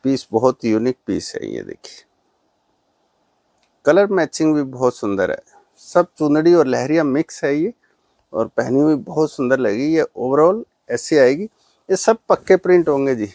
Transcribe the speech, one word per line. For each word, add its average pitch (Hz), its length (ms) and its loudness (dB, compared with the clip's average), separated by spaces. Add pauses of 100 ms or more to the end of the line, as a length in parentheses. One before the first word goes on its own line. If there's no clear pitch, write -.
Piece 135 260 -2
बहुत 123 340 0
unique 113 300 0 (120)
piece - 280 -6
है। - 120 -10
ये 55 140 -10
देखिए, - 420 -18 (1800)
Color 190 240 4
matching 156 460 0
भी 147 80 -2
बहुत 127 320 -2
सुंदर 98 360 -2
है, - 60 -6 (420)
सब - 280 0 (100)
चुंदड़ी 156 360 2
और 160 140 4
लहरिया 131 360 0
mix 143 400 -4
है 143 120 0
ये 185 180 -4 (600)
और 110 140 -2
पहनी 127 320 -2
हुई 151 160 2
बहुत 147 360 -4
सुंदर 131 280 -2
लगेगी। 127 360 -2
ये 156 100 2 (120)
overall 151 460 2 (260)
ऐसी 120 280 -2
आएगी। 139 260 4
ये - 520 -8
सब 226 220 0 (120)
पक्के - 280 2
print 180 320 2
होंगे 139 260 0
जी। 104 200 -6